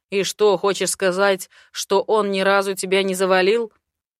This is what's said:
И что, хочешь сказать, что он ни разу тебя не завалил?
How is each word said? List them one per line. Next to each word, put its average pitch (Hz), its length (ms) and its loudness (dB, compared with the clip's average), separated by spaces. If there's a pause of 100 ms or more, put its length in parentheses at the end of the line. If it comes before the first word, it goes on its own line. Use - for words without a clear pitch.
(120)
И 196 120 -2
что, 208 340 2
хочешь 190 340 -2
сказать, 190 580 0 (220)
что - 300 -2
он 202 300 0
ни 190 100 -2
разу 196 340 0
тебя 190 280 -2
не 190 120 -4
завалил? 190 580 0 (460)